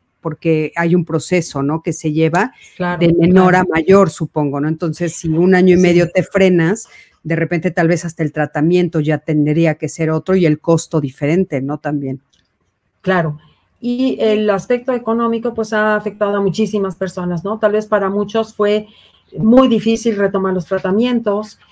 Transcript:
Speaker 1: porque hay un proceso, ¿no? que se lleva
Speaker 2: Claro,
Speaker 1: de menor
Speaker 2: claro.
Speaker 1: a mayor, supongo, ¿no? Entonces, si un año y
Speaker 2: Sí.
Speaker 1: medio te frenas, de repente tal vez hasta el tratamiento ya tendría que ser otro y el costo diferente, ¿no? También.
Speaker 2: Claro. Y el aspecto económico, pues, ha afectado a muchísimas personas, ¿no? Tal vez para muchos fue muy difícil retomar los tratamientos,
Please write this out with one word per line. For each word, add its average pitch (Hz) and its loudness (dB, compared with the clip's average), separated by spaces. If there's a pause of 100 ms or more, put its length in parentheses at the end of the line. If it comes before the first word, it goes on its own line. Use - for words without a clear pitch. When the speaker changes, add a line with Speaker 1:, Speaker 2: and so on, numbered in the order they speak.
(200)
Speaker 1:
porque 156 -2
hay 170 0
un 175 0
proceso, 160 -4
¿no? 151 -2
que 160 -6
se 156 -6
lleva 160 0 (240)
Speaker 2:
Claro, 175 -4
Speaker 1:
de 170 4
menor 180 6
Speaker 2:
claro. 180 2
Speaker 1:
a 160 -2
mayor, 175 4
supongo, 147 -4
¿no? 151 -2
Entonces, 160 -4
si - -8
un 175 4
año 180 6
y - 4
Speaker 2:
Sí. 180 4
Speaker 1:
medio 175 4
te 185 0
frenas, 185 2 (340)
de 160 -4
repente 165 -2
tal 165 0
vez 170 0
hasta 165 -6
el 151 -2
tratamiento 165 0
ya 151 0
tendría 151 0
que 151 -8
ser 160 -4
otro 160 0
y 180 2
el 151 2
costo 165 0
diferente, 143 -2
¿no? 143 -6
También. 143 -6 (800)
Speaker 2:
Claro. 165 -2 (420)
Y 247 -2
el 214 2
aspecto 240 -2
económico, 233 -2
pues, 220 -6
ha 214 0
afectado 208 -4
a 202 0
muchísimas 196 -2
personas, 180 -6
¿no? 214 -6
Tal 208 0
vez 214 -2
para 196 0
muchos 208 -4
fue 208 -2 (500)
muy 247 4
difícil 226 0
retomar 190 0
los 185 -4
tratamientos, 208 -2 (140)